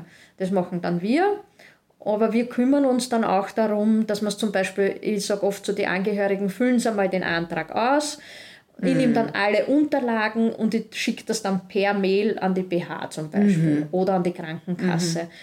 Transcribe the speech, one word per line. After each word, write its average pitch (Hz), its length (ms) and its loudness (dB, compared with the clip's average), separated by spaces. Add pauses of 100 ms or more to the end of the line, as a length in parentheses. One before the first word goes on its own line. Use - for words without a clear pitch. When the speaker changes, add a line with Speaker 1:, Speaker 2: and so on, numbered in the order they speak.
Speaker 1:
Mhm. 165 40 -16 (320)
Speaker 2:
Das 185 140 -4
machen 180 320 -2
dann 175 180 -2
wir. 247 240 2 (800)
Aber 208 300 0
wir 240 100 2
kümmern 269 400 2
uns 247 240 2
dann 226 160 0
auch 196 280 0
darum, 220 540 2
dass 214 140 -2
man's 208 160 -2
zum 214 160 -2
Beispiel, 190 480 0
ich 202 240 -2
sag 202 180 -2
oft 196 220 -2
zu 202 80 -2
den 196 160 -2
Angehörigen, 196 640 0
füllen 247 280 2
Sie 233 120 0
einmal 202 180 0
den 185 140 0
Antrag 165 520 -4
aus. 285 440 2 (640)
Ich 180 100 2
Speaker 1:
Mhm. 208 60 4
Speaker 2:
nehme 240 160 4
dann 226 160 0
alle 208 340 0
Unterlagen 233 880 0
und 220 220 -2
ich 220 160 -4
schicke - 360 -4
das 220 140 -2
dann 190 260 -2
per 202 280 0
Mail 196 440 0
an 190 160 0
die 185 100 -2
B 175 200 -2
H - 240 -8
zum 156 220 -10
Beispiel 165 500 4
Speaker 1:
Mhm. 151 120 -4
Speaker 2:
oder 185 200 2
an 180 120 2
die 180 80 0
Krankenkasse, 170 880 -4
Speaker 1:
Mhm. 170 60 -8 (140)